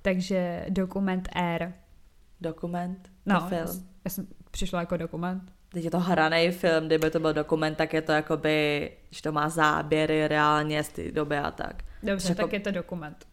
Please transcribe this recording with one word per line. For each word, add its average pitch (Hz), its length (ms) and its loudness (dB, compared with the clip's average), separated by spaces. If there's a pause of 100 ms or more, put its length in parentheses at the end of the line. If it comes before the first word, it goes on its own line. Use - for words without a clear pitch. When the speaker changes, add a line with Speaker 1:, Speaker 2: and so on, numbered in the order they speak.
Speaker 1:
Takže 185 680 -2
Dokument 185 640 -2
R. 170 380 -2 (680)
Speaker 2:
Dokument? 175 680 -6 (160)
Speaker 1:
No, 196 160 4
Speaker 2:
To 175 60 -6
film? 175 400 -6 (180)
Speaker 1:
já 180 60 -4
jsem - 160 -10 (240)
přišla - 280 -2
jako 170 180 -2
dokument. 175 440 -6 (320)
Speaker 2:
Teď 170 100 -4
je 165 80 -2
to 175 80 2
hranej 165 520 4
film, 165 340 2
kdyby 156 260 4
to 165 80 0
byl 160 140 2
dokument, 156 420 0
tak 160 180 0
je 160 80 2
to 160 100 -2
jakoby, 151 800 2 (200)
že - 100 -16
to 156 100 -2
má 151 180 0
záběry 156 800 2
reálně 151 560 4
z - 60 -6
té - 220 -8
doby 151 260 -2
a 143 140 -2
tak. - 240 -8 (280)
Speaker 1:
Dobře, 190 260 -2
Speaker 2:
Jako 180 120 0
Speaker 1:
tak 170 120 0
je 202 60 -2
to 202 120 -4
dokument. 170 600 -8